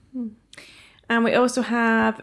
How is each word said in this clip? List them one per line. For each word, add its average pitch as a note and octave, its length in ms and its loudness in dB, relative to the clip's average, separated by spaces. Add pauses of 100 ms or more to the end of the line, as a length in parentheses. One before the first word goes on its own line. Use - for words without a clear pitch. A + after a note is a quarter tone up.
(120)
Hmm. B3 160 -8 (800)
And A#3 160 0
we A#3 100 0
also B3 280 2
have A3+ 600 0